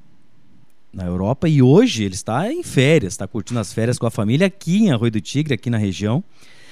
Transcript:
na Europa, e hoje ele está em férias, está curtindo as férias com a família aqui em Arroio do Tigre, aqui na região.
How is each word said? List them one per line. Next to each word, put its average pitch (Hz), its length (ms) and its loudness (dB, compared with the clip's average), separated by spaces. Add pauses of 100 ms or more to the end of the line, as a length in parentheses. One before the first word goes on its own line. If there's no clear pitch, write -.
(920)
na 95 100 -8
Europa, 95 460 -2
e 147 120 4
hoje 131 440 6
ele 95 100 -6
está 135 340 -4
em 339 140 -8
férias, 135 520 2
está 95 120 -10
curtindo 117 320 -6
as 104 140 -8
férias 113 260 -2
com 123 60 -2
a 113 40 -2
família 120 380 0
aqui 180 300 -4
em 214 140 2
Arroio 117 200 0
do 107 80 -4
Tigre, 147 340 -4
aqui 117 160 -4
na 117 80 -2
região. 104 460 -2 (480)